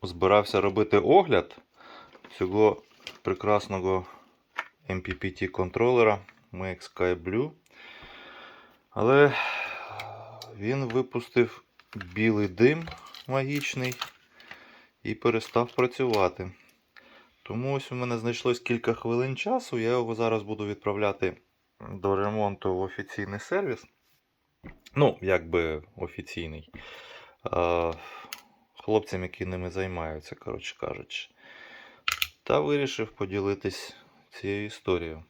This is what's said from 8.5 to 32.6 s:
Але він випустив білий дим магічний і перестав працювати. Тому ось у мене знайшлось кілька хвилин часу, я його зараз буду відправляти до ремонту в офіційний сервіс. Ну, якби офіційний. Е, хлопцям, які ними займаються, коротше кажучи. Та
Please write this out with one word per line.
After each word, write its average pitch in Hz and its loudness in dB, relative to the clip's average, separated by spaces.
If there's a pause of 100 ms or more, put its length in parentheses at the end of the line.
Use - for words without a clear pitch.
Але 135 6 (1200)
він 127 -2
випустив 120 0 (320)
білий 104 2
дим 131 4 (400)
магічний 135 -2 (1080)
і - -4
перестав 117 0
працювати. 107 0 (920)
Тому 123 -4
ось 135 -6
у - -6
мене 123 -2
знайшлось 120 0
кілька 117 0
хвилин 123 0
часу, 233 -2
я 113 2
його 117 0
зараз 113 2
буду 104 -4
відправляти 101 0 (420)
до 98 -2
ремонту 101 0
в 90 -2
офіційний 98 -6
сервіс. 175 -4 (1120)
Ну, 139 4
якби 82 0 (120)
офіційний. 82 -10 (760)
Е, 85 0 (840)
хлопцям, 104 -2
які 92 -8
ними 90 -6
займаються, 87 -6
коротше - -10
кажучи. - -8 (1120)
Та - 4